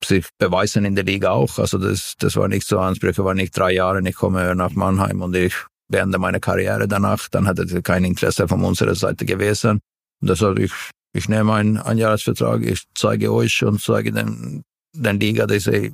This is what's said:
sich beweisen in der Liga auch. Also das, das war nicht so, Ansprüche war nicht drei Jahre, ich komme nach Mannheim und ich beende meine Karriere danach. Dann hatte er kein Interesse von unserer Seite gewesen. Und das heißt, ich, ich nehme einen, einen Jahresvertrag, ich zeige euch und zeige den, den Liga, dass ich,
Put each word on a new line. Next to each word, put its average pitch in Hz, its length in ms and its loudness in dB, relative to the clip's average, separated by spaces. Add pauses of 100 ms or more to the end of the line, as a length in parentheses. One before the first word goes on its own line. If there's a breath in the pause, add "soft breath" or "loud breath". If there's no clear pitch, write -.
sich 95 240 2 (100)
beweisen 101 480 2
in 98 100 0
der 98 100 0
Liga 98 260 0
auch. 127 260 0
Also 98 220 0
das, 98 400 -4
das - 160 0
war 98 140 2
nicht 101 180 -2
so, 101 100 2
Ansprüche 92 480 0
war 95 80 0
nicht 95 240 -2
drei 92 140 2
Jahre, 92 360 0
ich 92 80 -4
komme 92 380 0
nach 90 200 0
Mannheim 98 480 0
und 90 140 -4
ich 90 200 2 (320)
beende 95 320 0
meine 92 200 0
Karriere 98 480 0
danach. 101 420 -2
Dann 95 180 2
hatte 90 240 0
er 90 100 -2
kein 90 220 2
Interesse 90 440 0
von 92 160 0
unserer 92 320 2
Seite 98 300 -2
gewesen. 104 540 0 (420)
Und 95 80 0
das 90 120 0
heißt, 101 180 2
ich, 98 120 0 (420)
ich 104 140 -4
nehme 107 260 2
einen, 107 240 2
einen 113 220 -2
Jahresvertrag, 113 600 0
ich 113 220 -2 (120)
zeige 107 380 0
euch 117 300 0
und 104 180 2
zeige 110 300 0
den, 110 520 -6 (300)
den 107 260 0
Liga, 107 280 2
dass 104 200 0
ich, 104 260 0